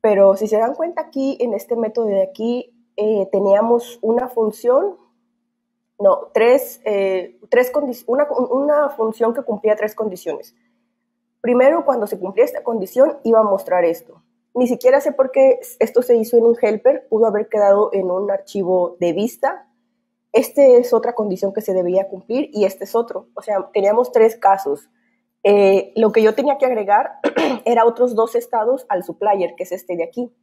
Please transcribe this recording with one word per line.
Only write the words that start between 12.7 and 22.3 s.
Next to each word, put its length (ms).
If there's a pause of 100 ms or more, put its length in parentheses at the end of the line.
iba 180
a 40
mostrar 400
esto. 380 (320)
Ni 120
siquiera 340
sé 120
por 180
qué 300 (180)
esto 240
se 140
hizo 200
en 100
un 140
helper, 480
pudo 180
haber 220
quedado 440
en 180
un 200
archivo 680
de 140
vista. 560 (640)
Este 460
es 140
otra 220
condición 380
que 80
se 140
debía 340
cumplir 440